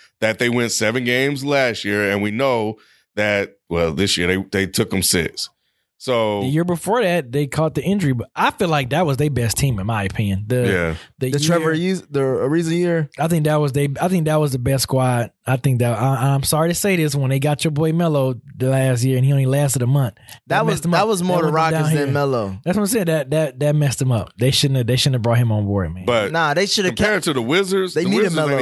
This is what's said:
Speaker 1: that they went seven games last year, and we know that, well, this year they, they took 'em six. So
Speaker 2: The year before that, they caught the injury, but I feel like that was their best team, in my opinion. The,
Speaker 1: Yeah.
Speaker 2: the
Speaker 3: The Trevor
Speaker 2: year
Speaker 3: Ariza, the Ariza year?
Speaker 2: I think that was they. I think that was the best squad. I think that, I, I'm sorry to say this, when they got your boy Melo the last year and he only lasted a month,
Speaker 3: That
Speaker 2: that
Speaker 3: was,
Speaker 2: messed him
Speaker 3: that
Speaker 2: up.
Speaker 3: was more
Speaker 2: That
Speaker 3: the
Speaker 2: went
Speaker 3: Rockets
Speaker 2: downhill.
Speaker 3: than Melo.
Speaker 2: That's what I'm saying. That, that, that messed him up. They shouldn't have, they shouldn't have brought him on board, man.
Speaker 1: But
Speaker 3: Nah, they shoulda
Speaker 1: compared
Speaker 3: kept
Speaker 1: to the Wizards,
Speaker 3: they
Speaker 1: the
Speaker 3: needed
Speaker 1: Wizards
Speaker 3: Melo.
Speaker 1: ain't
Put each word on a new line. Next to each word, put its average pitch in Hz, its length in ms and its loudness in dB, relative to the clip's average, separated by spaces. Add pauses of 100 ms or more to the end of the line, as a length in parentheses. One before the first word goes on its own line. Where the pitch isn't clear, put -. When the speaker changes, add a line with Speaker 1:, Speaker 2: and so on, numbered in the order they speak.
(220)
Speaker 1:
that 110 180 0
they 123 100 2
went 120 220 0
seven 117 320 0
games 131 400 -2
last 135 400 0
year, 104 260 0
and 101 120 0
we 104 100 -2
know 113 460 -2 (380)
that, 104 420 0 (120)
well, 82 220 0
this 92 260 0
year 87 100 0
they, 92 240 0
they 98 160 0
took - 260 -4
'em 92 100 -2
six. - 460 -2 (480)
So 110 440 0
Speaker 2:
The 123 80 -2
year 160 160 0
before 180 360 -2
that, 175 300 -2
they 143 160 -2
caught 156 260 -2
the 147 80 -4
injury, 180 320 0
but 117 220 -4
I 214 160 0
feel 196 160 -2
like 147 240 -2
that 165 160 0
was 135 100 -2
their 151 140 0
best 117 260 -2
team, 131 220 0
in 95 80 -4
my 110 160 -2
opinion. 98 420 -2
The, 123 220 0
Speaker 1:
Yeah. 85 280 0 (220)
Speaker 2:
the 131 140 -4
Speaker 3:
The 139 80 -2
Trevor 160 340 0
Speaker 2:
year 180 220 -2
Speaker 3:
Ariza, - 160 -10
the 143 80 -2
Ariza 135 580 0
year? 170 400 0
Speaker 2:
I 147 100 0
think 165 180 2
that 151 100 2
was 147 160 0
they. 143 160 0 (120)
I 170 100 0
think 180 160 0
that 156 100 2
was 151 160 2
the 131 80 -2
best 131 240 0
squad. 127 480 0 (160)
I 127 100 2
think 127 220 0
that, 120 180 2
I, 131 380 0
I'm 135 80 0
sorry 160 260 0
to 175 60 0
say 196 220 0
this, 151 180 0
when 135 140 0
they 135 100 0
got 147 240 0
your 160 80 0
boy 156 220 0
Melo 147 420 0 (200)
the 127 140 0
last 131 340 2
year 131 140 2
and 127 80 2
he 139 60 4
only 139 160 2
lasted 139 340 0
a 120 60 0
month, 131 300 2
Speaker 3:
That - 300 -20
Speaker 2:
that 165 180 0
Speaker 3:
was, 160 80 2
Speaker 2:
messed 156 120 -4
him 170 60 0
Speaker 3:
that 175 120 4
Speaker 2:
up. 214 40 0
Speaker 3:
was 196 160 0
more 180 140 0
Speaker 2:
That 170 40 2
Speaker 3:
the 160 40 0
Speaker 2:
went 151 100 0
Speaker 3:
Rockets 160 280 2
Speaker 2:
downhill. 151 220 2
Speaker 3:
than 135 80 -2
Melo. 123 500 -2
Speaker 2:
That's 185 140 -2
what 214 60 0
I'm 202 40 0
saying. 208 180 0
That, 156 260 -2
that, 151 300 -2
that 147 140 2
messed 143 260 0
him 131 100 2
up. 110 260 -2
They 127 140 2
shouldn't 135 260 0
have, 120 100 0
they 127 100 2
shouldn't 131 180 4
have 120 80 -2
brought 117 160 4
him 120 120 2
on 107 140 2
board, 98 280 0
man. 90 120 -12
Speaker 1:
But 113 280 2
Speaker 3:
Nah, 160 200 0
they 185 140 0
shoulda 190 220 0
Speaker 1:
compared 208 260 0
Speaker 3:
kept 175 100 -2
Speaker 1:
to 165 80 0
the 127 80 0
Wizards, 185 540 0
Speaker 3:
they 160 80 0
Speaker 1:
the 185 60 0
Speaker 3:
needed 208 160 2
Speaker 1:
Wizards 170 100 -2
Speaker 3:
Melo. 151 160 0
Speaker 1:
ain't 135 100 0